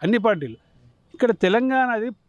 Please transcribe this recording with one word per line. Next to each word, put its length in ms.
అన్ని 160
పార్టీలు. 380
ఇక్కడ 160
తెలంగాణ 580
అది 220